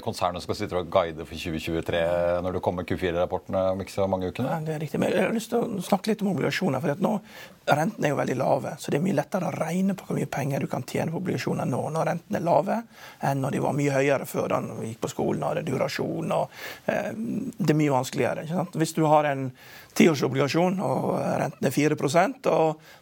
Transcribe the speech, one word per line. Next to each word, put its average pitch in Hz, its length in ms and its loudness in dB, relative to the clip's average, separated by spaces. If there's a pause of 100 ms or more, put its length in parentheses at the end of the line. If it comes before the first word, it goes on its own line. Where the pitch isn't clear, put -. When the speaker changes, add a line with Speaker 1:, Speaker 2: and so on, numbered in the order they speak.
Speaker 1:
konsern 90 320 -2
og 87 80 -8
skal 101 140 -4
sitte 98 180 -2
og 87 160 -2
guide 82 320 2
for 80 160 -10
tjue 80 160 -4
tjuetre 82 460 0 (420)
når 92 140 -2
det - 80 -8
kommer 90 180 -2
Q 87 160 -4
fire-rapportene 92 640 0 (100)
om 95 80 -4
ikke - 140 -10
så 98 180 0
mange 92 160 -2
ukene. 120 240 -4
Speaker 2:
Ja, 165 80 -2
det 156 140 -4
er 151 80 -6
riktig. - 180 -4
Men - 140 0
jeg 185 100 4
har - 80 0
lyst 226 220 -4
til 233 100 2
å 196 220 -4
snakke - 260 0
litt 202 80 -4
om 196 140 0
obligasjoner, 143 500 0
for 156 80 2
at - 80 -4
nå, 202 140 2 (500)
rentene 151 460 2
er - 20 2
jo 131 60 0
veldig 139 180 0
lave, 127 400 0
så - 160 -6
det 147 60 4
er 170 80 0
mye - 100 2
lettere 180 320 -2
å 139 80 -4
regne 185 400 0
på - 80 -12
hvor 160 140 -2
mye 147 100 -2
penger 139 320 -2
du 135 80 -4
kan - 160 -4
tjene 156 300 -2
på - 80 -4
obligasjoner 123 480 -2
nå, 123 100 -2 (140)
når 160 160 0
rentene 175 320 -4
er - 20 -2
lave, 190 320 2 (480)
enn 139 160 0
når 135 160 -2
de 131 80 0
var 135 140 0
mye 143 160 2
høyere 135 340 2
før, - 240 -2
da - 140 4
når 117 160 -8
vi 117 80 -6
gikk 113 160 -12
på - 80 -4
skolen - 320 0
og 151 80 0
hadde 156 160 -2
durasjon, - 640 -2
og, - 240 -4 (320)
eh, - 220 -2
det 214 580 -2
er 151 80 4
mye 143 160 2
vanskeligere, 135 480 -2
ikke 165 160 -4
sant? 180 240 -6
Hvis 160 140 -2
du 156 100 4
har 151 220 6
en 135 180 -2 (460)
tiårsobligasjon, 156 880 4
og 165 260 0 (320)
renten 143 300 0
er - 20 -4
fire 147 240 4
prosent, 170 540 2
og 160 320 4 (200)